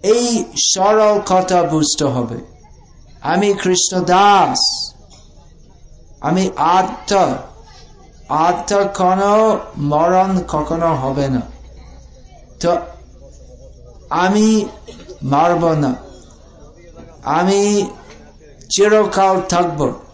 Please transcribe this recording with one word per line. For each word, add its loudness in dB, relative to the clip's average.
এই 2
সরল 2
কথা 2
বুঝতে 0
হবে, -6
আমি 2
কৃষ্ণ 0
দাস, 4
আমি 0
আত্মা, 0
আত্মা 0
কোনো 2
মরণ 2
কখনো -2
হবে -2
না। -2
তো 0
আমি 2
মারব 2
না, 0
আমি 2
চিরকাল 2
থাকব। 0